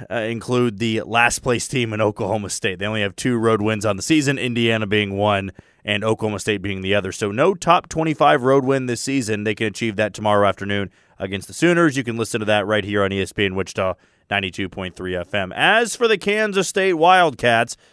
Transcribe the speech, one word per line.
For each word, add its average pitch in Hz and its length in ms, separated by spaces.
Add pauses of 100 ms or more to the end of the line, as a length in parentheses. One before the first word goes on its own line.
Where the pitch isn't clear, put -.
(120)
uh, 104 40
include 117 640
the 110 240
last 117 360
place 120 300
team 117 240
in 107 80
Oklahoma 104 480
State. 92 300
They 95 60
only 107 160
have 101 140
two 127 220
road 110 240
wins 107 240
on 104 100
the 95 60
season, 147 360
Indiana 113 500
being 101 280
one 98 380 (320)
and 104 180
Oklahoma 110 360
State 104 220
being 95 200
the 95 120
other. 95 200
So 107 180
no 156 240
top 170 320
twenty-five 151 560
road 131 220
win 131 220
this 120 120
season. 110 460
They 107 100
can 113 120
achieve 107 280
that 104 180
tomorrow 104 320
afternoon 101 440 (280)
against 98 300
the - 60
Sooners. 170 420
You 135 80
can 117 140
listen 113 240
to 107 40
that 104 220
right 104 160
here 101 220
on 95 80
E 98 80
S 92 100
P 104 140
N 95 100
Wichita, 95 380 (360)
ninety-two 98 380
point 92 300
three 92 180
F 87 180
M. 95 200
As 208 420
for 233 140
the 220 80
Kansas 202 500
State 190 280
Wildcats, 151 840 (140)